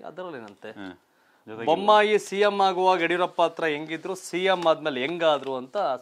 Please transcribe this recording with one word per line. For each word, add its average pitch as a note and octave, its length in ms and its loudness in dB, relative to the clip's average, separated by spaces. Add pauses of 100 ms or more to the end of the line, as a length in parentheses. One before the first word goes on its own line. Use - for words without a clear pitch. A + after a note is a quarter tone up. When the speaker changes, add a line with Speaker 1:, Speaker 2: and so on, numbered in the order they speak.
Speaker 1:
ಅದರಲ್ಲೇನಂತೆ? C#3 640 -14
Speaker 2:
ಹ್ಮ್. G2 240 -14 (540)
ಜೊತೆಗೆ A2 180 -10
Speaker 1:
ಬೊಮ್ಮಾಯಿ G#3 520 4
ಸಿ G3 220 -4
ಎಂ G3+ 200 2
ಆಗುವಾಗ F#3 400 2
ಯಡಿಯೂರಪ್ಪ E3+ 420 0
ಹತ್ರ E3 220 0
ಹೆಂಗಿದ್ರು, D#3 500 -4
ಸಿ F3+ 300 -6
ಎಂ F3+ 240 2
ಆದ್ಮೇಲೆ D3 320 2
ಹೆಂಗಾದ್ರು D3 560 0
ಅಂತ B2+ 200 -10 (260)